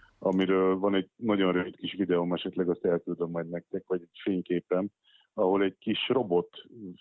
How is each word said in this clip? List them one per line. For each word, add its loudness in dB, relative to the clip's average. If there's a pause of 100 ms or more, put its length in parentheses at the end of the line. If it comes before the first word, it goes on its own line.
(200)
amiről 2
van 0
egy -2
nagyon 2
rövid 0
kis -10
videóm, 0
esetleg -4
azt -2
elküldöm -2
majd -6
nektek, -8
vagy -2
egy -20
fényképem, -2 (460)
ahol 2
egy -2
kis -4
robot 0 (520)